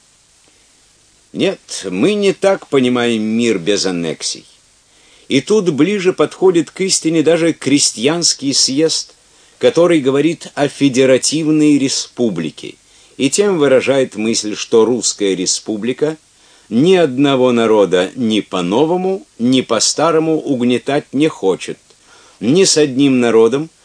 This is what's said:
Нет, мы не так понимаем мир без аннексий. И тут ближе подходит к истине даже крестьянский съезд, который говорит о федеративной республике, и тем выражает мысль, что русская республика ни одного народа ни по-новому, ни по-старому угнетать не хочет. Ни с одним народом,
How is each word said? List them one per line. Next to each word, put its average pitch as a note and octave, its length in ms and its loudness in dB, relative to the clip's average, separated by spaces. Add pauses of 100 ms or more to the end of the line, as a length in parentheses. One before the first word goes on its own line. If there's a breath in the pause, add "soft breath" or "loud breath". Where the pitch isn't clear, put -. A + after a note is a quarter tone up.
(1300 soft breath)
Нет, E3+ 260 -2 (300)
мы B2 240 0
не G3+ 180 0
так - 360 -2
понимаем A#2+ 540 0
мир A2 360 0
без F#2+ 260 -2
аннексий. E2+ 640 -6 (840 soft breath)
И C3+ 140 0
тут G3+ 260 0
ближе F3 460 0
подходит E3+ 560 0
к - 100 -10
истине E3 420 -2
даже D#3+ 300 2
крестьянский C#3 1000 -2
съезд, D3 600 -2 (440 soft breath)
который E3 420 2
говорит C#3+ 540 -2
о C#3+ 140 -2
федеративной C#3+ 1120 2
республике, G#2+ 960 -6 (420 soft breath)
и C3+ 100 0
тем G3+ 300 0
выражает C3+ 580 2
мысль, G#2+ 400 -4
что A2+ 300 2
русская G2+ 500 -2
республика A2 800 -4 (540 soft breath)
ни D3 240 4
одного C3+ 580 2
народа G#2 640 2
ни A2 240 0
по-новому, D#3 840 -2 (120)
ни B2+ 220 2
по-старому D#3 800 0
угнетать B2+ 720 -2
не D3 160 0
хочет. F2+ 500 -4 (600 soft breath)
Ни D3+ 240 2
с E3 140 0
одним C3+ 420 2
народом, A#2 480 2 (160 soft breath)